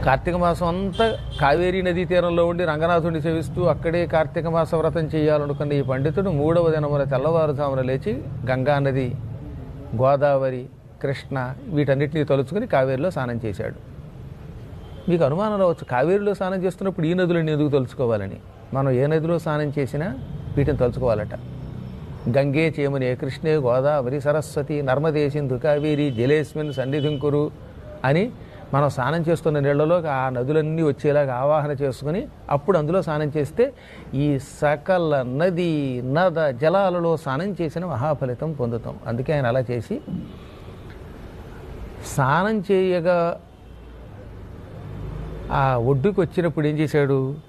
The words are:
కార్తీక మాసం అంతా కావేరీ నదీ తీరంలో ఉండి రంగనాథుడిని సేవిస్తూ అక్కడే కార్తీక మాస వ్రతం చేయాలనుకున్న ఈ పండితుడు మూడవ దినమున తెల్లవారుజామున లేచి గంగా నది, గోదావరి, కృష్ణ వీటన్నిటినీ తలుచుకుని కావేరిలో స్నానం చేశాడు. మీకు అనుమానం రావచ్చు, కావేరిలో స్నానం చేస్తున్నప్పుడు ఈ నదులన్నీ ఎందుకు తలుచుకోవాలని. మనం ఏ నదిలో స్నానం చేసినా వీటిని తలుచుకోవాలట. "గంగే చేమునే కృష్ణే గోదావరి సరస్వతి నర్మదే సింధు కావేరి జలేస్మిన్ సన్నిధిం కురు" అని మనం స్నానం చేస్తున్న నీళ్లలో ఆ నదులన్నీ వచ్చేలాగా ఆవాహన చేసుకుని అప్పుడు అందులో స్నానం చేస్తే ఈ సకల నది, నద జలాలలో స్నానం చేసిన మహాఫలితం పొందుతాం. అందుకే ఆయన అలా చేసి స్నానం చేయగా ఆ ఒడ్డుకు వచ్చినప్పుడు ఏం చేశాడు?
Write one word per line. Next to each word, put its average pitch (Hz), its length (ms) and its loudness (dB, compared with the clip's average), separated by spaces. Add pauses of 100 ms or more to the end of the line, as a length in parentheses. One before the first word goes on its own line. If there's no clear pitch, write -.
కార్తీక 139 300 2
మాసం 175 320 0
అంతా 190 500 0 (240)
కావేరీ 180 420 4
నదీ 180 220 0
తీరంలో 170 420 4
ఉండి 175 180 0
రంగనాథుడిని 165 560 2
సేవిస్తూ 165 420 -2
అక్కడే 165 440 2
కార్తీక 156 400 0
మాస 165 280 0
వ్రతం 160 320 2
చేయాలనుకున్న 147 680 2
ఈ 143 100 2
పండితుడు 143 480 0
మూడవ 165 380 4
దినమున 147 360 2
తెల్లవారుజామున 143 760 2
లేచి 135 420 -2 (280)
గంగా 131 280 4
నది, 135 360 0 (840)
గోదావరి, 135 680 4 (360)
కృష్ణ 131 520 -4 (140)
వీటన్నిటినీ 147 560 2
తలుచుకుని 143 420 0
కావేరిలో 135 440 2
స్నానం 120 340 -4
చేశాడు. 107 300 -4 (1400)
మీకు 165 140 4
అనుమానం 196 340 0
రావచ్చు, 175 260 2
కావేరిలో 190 500 2
స్నానం 190 300 -4
చేస్తున్నప్పుడు 185 420 -2
ఈ 170 80 2
నదులన్నీ 170 380 2
ఎందుకు 151 160 2
తలుచుకోవాలని. 120 680 0 (380)
మనం 135 160 2
ఏ 127 160 4
నదిలో 160 320 2
స్నానం 151 400 -2
చేసినా 156 400 -4 (380)
వీటిని 139 200 2
తలుచుకోవాలట. 120 580 0 (1040)
"గంగే 143 420 2
చేమునే 135 340 0
కృష్ణే 151 420 -2
గోదావరి 135 640 2
సరస్వతి 147 640 0
నర్మదే 143 480 2
సింధు 143 240 -2
కావేరి 147 560 2
జలేస్మిన్ 143 640 0
సన్నిధిం 139 460 0
కురు" 147 320 2 (540)
అని 165 260 2 (440)
మనం 143 140 4
స్నానం 139 400 -2
చేస్తున్న 156 300 2
నీళ్లలో 151 480 4
ఆ 131 220 0
నదులన్నీ 151 540 0
వచ్చేలాగా 143 520 2
ఆవాహన 147 360 2
చేసుకుని 143 580 -2 (220)
అప్పుడు 160 280 2
అందులో 160 240 2
స్నానం 151 340 -2
చేస్తే 226 360 0 (420)
ఈ 143 240 2
సకల 151 840 0
నది, 147 840 0
నద 156 460 2
జలాలలో 170 640 2
స్నానం 175 440 -4
చేసిన 165 240 -4
మహాఫలితం 143 680 -2
పొందుతాం. 120 440 -4 (100)
అందుకే 127 260 -2
ఆయన 143 140 2
అలా 120 140 2 (100)
చేసి 123 300 -4 (2000)
స్నానం 175 640 2
చేయగా 180 720 2 (2000)
ఆ 135 260 2
ఒడ్డుకు 139 460 2
వచ్చినప్పుడు 165 440 0
ఏం 151 120 0
చేశాడు? 139 560 2 (140)